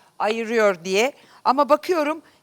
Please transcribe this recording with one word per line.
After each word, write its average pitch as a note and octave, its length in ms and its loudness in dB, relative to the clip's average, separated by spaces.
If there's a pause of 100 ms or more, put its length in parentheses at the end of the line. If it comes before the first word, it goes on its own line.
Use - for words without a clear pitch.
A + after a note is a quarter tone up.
(180)
ayırıyor G#3+ 640 0
diye. G3+ 280 0 (320)
Ama C4 240 2
bakıyorum D4+ 540 0 (200)